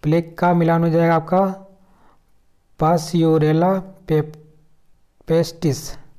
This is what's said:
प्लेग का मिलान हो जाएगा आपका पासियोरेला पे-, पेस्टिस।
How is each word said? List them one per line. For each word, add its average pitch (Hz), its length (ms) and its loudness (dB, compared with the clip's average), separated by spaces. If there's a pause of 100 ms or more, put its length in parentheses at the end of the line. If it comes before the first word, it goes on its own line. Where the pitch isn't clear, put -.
प्लेग 165 340 -2
का 175 160 2
मिलान 170 300 2
हो 170 60 2
जाएगा 165 260 2
आपका 180 300 0 (1300)
पासियोरेला 160 1000 2
पे-, - 580 -6 (920)
पेस्टिस। 165 720 -2 (220)